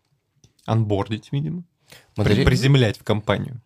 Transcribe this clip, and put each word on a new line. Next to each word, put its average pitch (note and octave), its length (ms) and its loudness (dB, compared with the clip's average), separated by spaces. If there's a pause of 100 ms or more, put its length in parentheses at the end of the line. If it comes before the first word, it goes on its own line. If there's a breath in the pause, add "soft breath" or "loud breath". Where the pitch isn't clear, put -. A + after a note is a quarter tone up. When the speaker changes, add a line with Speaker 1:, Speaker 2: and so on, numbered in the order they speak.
(640)
Speaker 1:
Анбордить, G#2+ 680 -2
видимо. D#3 320 -6 (520 soft breath)
При-, G#2 80 -2
Speaker 2:
Модери- G2+ 220 2
Speaker 1:
приземлять B2+ 540 2
в - 40 -20
компанию. - 640 -2